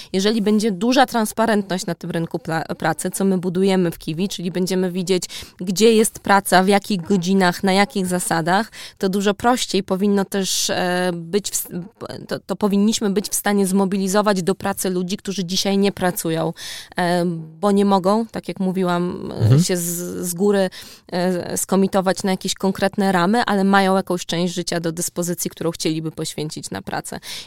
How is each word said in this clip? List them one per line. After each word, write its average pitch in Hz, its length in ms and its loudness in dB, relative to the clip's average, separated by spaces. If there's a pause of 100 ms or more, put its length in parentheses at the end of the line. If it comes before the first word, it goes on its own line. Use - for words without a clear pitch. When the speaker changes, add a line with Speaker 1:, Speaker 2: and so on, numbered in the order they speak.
(120)
Speaker 1:
Jeżeli 208 300 2
będzie 214 300 2
duża 240 340 4
transparentność 214 800 0
na 170 80 -4
tym 170 160 -10
rynku 165 280 -4
pla-, 160 260 -4
pracy, - 460 -2
co 190 140 -2
my 196 140 4
budujemy 185 520 2
w - 80 -8
Kiwi, 160 300 -4
czyli 180 220 -6
będziemy 185 420 0
widzieć, 180 320 -2 (360)
gdzie 202 320 4
jest 220 260 2
praca, 196 440 4
w 190 60 2
jakich 202 340 2
godzinach, 185 600 2
na 190 100 2
jakich 196 340 2
zasadach, 180 640 0 (280)
to 196 100 0
dużo 196 260 2
prościej 233 480 0
powinno 196 420 2
też, 190 460 -2
e, 180 440 0
być 170 360 -4
w - 20 -16
s-, - 160 -6 (600)
to, - 100 -6
to - 180 -8
powinniśmy 202 540 2
być 202 180 -2
w - 60 -8
stanie 202 320 2
zmobilizować 196 760 2
do 185 120 0
pracy 196 360 -4
ludzi, 185 260 -4
którzy 190 280 -6
dzisiaj 190 340 0
nie 196 140 4
pracują, 170 600 -2 (440)
e, 175 280 0 (360)
bo 202 100 2
nie 202 140 4
mogą, 202 420 2
tak - 220 -12
jak 175 120 -8
mówiłam, 175 720 -2
e, - 40 -10
Speaker 2:
Mhm. 127 260 6
Speaker 1:
się 185 140 2
z, 170 80 -2 (440)
z 175 60 -4
góry, 196 360 2 (420)
e, 180 460 -2
skomitować 190 640 0
na 196 80 0
jakieś 190 240 -2
konkretne 196 580 0
ramy, 190 320 2
ale 196 200 0
mają 196 320 4
jakąś 185 300 -2
część 175 280 -2
życia 175 260 -4
do 165 120 -4
dyspozycji, 175 580 -6
którą - 200 -4
chcieliby 160 400 -4
poświęcić 151 600 -8
na - 120 -8
pracę. - 380 -8 (260)